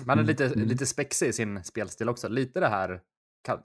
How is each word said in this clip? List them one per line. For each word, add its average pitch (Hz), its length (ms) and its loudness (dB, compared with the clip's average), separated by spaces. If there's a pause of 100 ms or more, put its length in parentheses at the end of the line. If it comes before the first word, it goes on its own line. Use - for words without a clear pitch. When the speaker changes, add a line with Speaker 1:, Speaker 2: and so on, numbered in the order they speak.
Speaker 1:
man 127 120 4
är 110 60 4
Speaker 2:
Mm, - 40 4
Speaker 1:
lite, - 180 2
Speaker 2:
mm. 110 220 2
Speaker 1:
lite 127 180 0
spexig - 420 -2
i 113 60 0
sin 101 300 -4
spelstil 107 460 -4
också. 120 200 -4
Lite 131 300 -2
det 175 80 4
här 95 340 0 (420)
kan, 101 220 -4